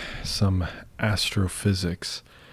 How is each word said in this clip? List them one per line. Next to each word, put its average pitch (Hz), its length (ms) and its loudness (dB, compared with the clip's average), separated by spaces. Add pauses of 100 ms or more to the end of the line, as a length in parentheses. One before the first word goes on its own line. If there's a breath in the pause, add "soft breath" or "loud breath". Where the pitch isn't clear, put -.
(240 loud breath)
some 92 420 2 (340 loud breath)
astrophysics. 95 1200 0 (300 loud breath)